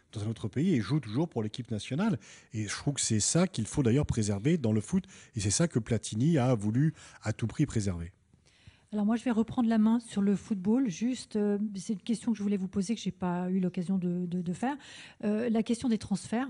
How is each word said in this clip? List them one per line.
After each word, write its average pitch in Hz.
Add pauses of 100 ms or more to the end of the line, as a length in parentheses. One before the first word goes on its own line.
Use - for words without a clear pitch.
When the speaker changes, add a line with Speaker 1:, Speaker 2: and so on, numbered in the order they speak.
(160)
Speaker 1:
dans 104
un 117
autre 110
pays 165
et 117
joue 117
toujours 127
pour 113
l'équipe 110
nationale. 135 (340)
Et 107
je 95
trouve 143
que -
c'est 107
ça 175
qu'il 113
faut -
d'ailleurs 127
préserver 107
dans 113
le 107
foot. 185 (320)
Et 110
c'est 98
ça 165
que -
Platini 117
a 127
voulu 113 (280)
à 107
tout -
prix 139
préserver. 90 (800)
Speaker 2:
Alors 208
moi, 226
je 220
vais 254
reprendre 226
la 226
main 220
sur 208
le 196
football. 214
Juste, 233
euh, 208 (160)
c'est 196
une 180
question -
que 208
je 202
voulais 202
vous 185
poser, 202
que -
j'ai 185
pas 180
eu 190
l'occasion 185
de, 180
de, 175
de 175
faire. 269 (480)
Euh, 214
la 220
question 240
des 220
transferts, 220